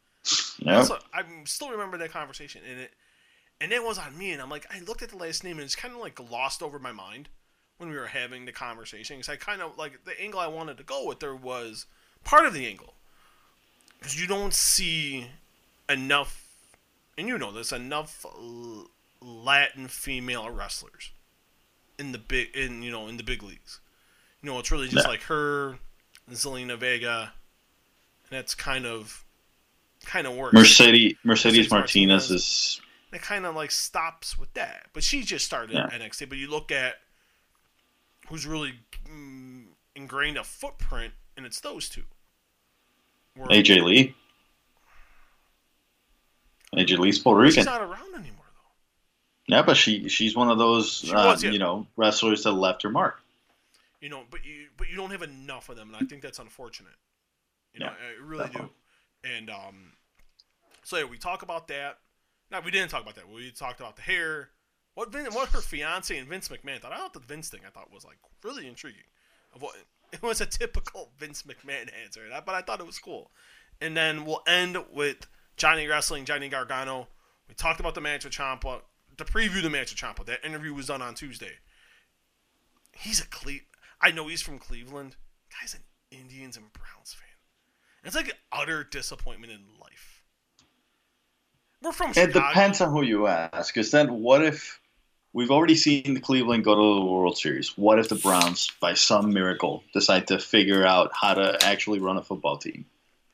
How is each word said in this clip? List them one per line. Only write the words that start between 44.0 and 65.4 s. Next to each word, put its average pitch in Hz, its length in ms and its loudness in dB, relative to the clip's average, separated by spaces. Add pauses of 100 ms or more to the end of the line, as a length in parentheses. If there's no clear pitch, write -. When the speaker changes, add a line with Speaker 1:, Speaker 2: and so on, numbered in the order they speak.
Speaker 1:
A 92 100 2
J 90 140 2
Lee's 98 220 4
Puerto 107 220 8
Rican. 151 140 10
Speaker 2:
She's 117 100 8
not 240 160 -2
around 208 340 -12
anymore, - 380 -16
though. - 1040 -6
Speaker 1:
Yeah, - 60 8
but 147 160 6
she, 104 320 2
she's 110 260 0
one 120 140 4
of 113 80 4
those, 117 480 4
Speaker 2:
She 85 80 -4
Speaker 1:
uh, 104 140 8
Speaker 2:
was, 90 160 6
yeah. 101 80 0
Speaker 1:
you 104 80 0
know, 95 360 -2
wrestlers 107 480 2
that 107 80 2
left 95 320 0
her 104 60 -4
mark. 156 320 -2 (800)
Speaker 2:
You 147 80 -16
know, 135 200 -16
but 151 160 -10
you, 147 220 -18 (100)
but - 120 -4
you 175 60 -10
don't 190 160 -8
have 190 100 -12
enough 135 480 -16
of 120 80 -18
them, 107 160 -20
and 110 100 -8
I 131 40 -4
think 139 140 -16
that's 139 180 -16
unfortunate. 123 560 -20 (800)
You - 80 -18
know, - 60 -10
Speaker 1:
Yeah, 117 200 -16
Speaker 2:
I 117 180 -18
really 156 200 -10
Speaker 1:
definitely. 143 240 -12 (540)
Speaker 2:
do. 127 60 -12
And, 113 200 -12
um, 98 440 -20 (920)
so, 180 140 -8
yeah, 151 80 -4
we 120 120 -14
talk 185 240 -10
about 165 280 -12
that. 143 300 -12 (520)
No, 190 80 -10
we 170 120 -10
didn't 185 180 0
talk 139 120 -8
about 107 140 -16
that. 90 120 -20
We 120 240 -18
talked 127 280 -12
about 113 160 -16
the - 80 -20
hair. 160 460 -6 (440)
What 220 180 -12
Vin-, 269 220 -10
what 247 160 -4